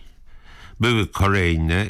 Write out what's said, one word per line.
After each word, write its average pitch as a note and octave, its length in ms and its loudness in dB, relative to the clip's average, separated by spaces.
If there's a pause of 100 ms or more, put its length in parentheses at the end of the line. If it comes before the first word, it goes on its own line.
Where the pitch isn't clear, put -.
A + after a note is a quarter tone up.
(800)
Były A2+ 260 2
kolejne F2 840 0